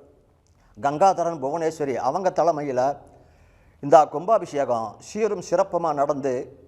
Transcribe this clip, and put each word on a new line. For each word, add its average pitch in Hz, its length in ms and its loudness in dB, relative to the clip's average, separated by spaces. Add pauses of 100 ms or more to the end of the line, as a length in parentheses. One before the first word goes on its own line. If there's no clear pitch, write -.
(840)
கங்காதரன் 165 580 2
புவனேஸ்வரி 151 520 -2 (120)
அவங்க 185 220 0 (100)
தலைமையில 147 420 0 (1040)
இந்த 143 120 6 (160)
கும்பாபிஷேகம் 147 720 0 (220)
சீரும் 208 400 -2
சிறப்புமா 175 420 0 (100)
நடந்து, 139 320 0 (360)